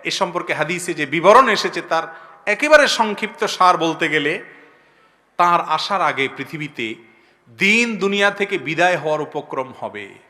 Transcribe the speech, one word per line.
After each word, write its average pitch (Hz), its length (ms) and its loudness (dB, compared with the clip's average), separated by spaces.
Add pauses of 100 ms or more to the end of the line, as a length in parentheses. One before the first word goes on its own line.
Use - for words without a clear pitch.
এ 165 80 -6
সম্পর্কে 175 420 -4
হাদিসে 165 400 -4
যে 151 120 -4
বিবরণ 190 440 6
এসেছে 180 320 -2
তার 165 220 -2 (420)
একেবারে 294 420 4
সংক্ষিপ্ত 214 560 -2
সার 180 340 4
বলতে 160 320 -2
গেলে, 156 340 -2 (920)
তার 175 320 4
আসার 175 320 -2
আগে 135 360 0
পৃথিবীতে 139 580 -10 (540)
দিন 214 480 0
দুনিয়া 202 340 0
থেকে 196 260 -4
বিদায় 160 400 0
হওয়ার 151 240 -2
উপক্রম 139 580 -8
হবে। 101 300 -12 (200)